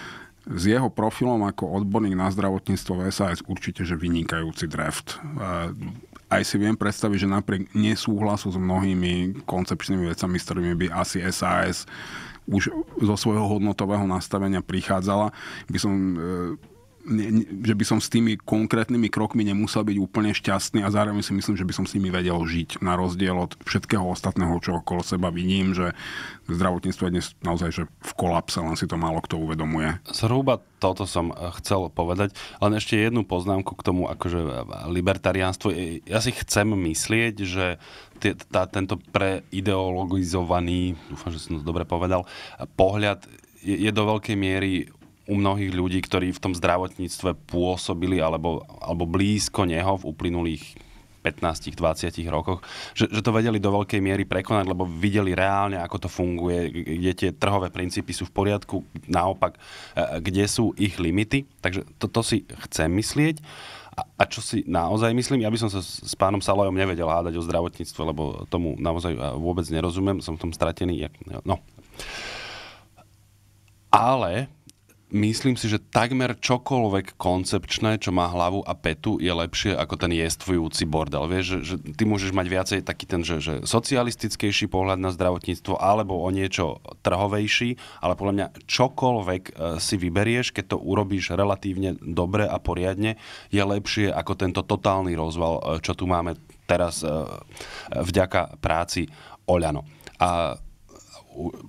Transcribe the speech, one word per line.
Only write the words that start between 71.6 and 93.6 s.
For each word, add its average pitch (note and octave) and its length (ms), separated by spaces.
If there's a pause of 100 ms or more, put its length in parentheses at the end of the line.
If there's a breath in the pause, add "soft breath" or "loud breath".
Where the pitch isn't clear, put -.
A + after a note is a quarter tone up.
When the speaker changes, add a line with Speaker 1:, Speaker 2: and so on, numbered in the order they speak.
Speaker 2:
Ale A2+ 560 (640)
myslím A2 480
si, A2+ 80
že G#2+ 80
takmer B2 640
čokoľvek A#2 800
koncepčné, F#2+ 800
čo F#2 160
má F2 160
hlavu F2 320
a - 80
petu, F2 480
je E2 80
lepšie E2+ 480
ako D#2+ 240
ten E2+ 160
jestvujúci E2 720
bordel. D2+ 400
Vieš, F#2 160
že, F#2 140 (100)
že F2+ 160
ty D#2 240
môžeš G2 240
mať F#2 160
viacej F#2 400
taký - 240
ten, F2+ 80
že, D#2+ 240
že D2+ 240
socialistickejší A2+ 1040
pohľad F#2+ 320
na F#2 80
zdravotníctvo, F2+ 640
alebo G2 480
o F#2 80
niečo F#2+ 480 (240)
trhovejší, G#2 720 (240 loud breath)
ale F2 160
podľa G2 240
mňa F2+ 80 (160)
čokoľvek, A2 800
e, - 80 (320)
si G2+ 160
vyberieš, G#2 560
keď G2 160
to G2 80
urobíš F#2+ 560
relatívne F#2+ 640
dobre F2+ 480
a - 160
poriadne, F#2+ 560 (320 loud breath)
je G2+ 80
lepšie G2+ 560